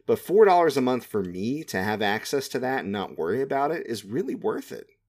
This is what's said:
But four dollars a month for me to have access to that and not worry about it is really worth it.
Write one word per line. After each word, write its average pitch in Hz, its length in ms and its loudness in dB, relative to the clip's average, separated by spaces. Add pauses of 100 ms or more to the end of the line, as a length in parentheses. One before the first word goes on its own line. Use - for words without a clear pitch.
But 117 120 2
four 208 260 6
dollars 175 320 6
a 135 60 2
month 127 240 0
for 104 180 -2
me 104 400 -6
to 95 180 -4
have 104 200 -2
access 110 460 -2
to 135 120 -4
that 127 240 -2
and 98 80 -6
not 98 260 -6
worry 87 240 0
about 139 300 0
it 170 140 -6
is 110 180 -6
really 147 320 -4
worth - 360 -4
it. - 140 -12 (220)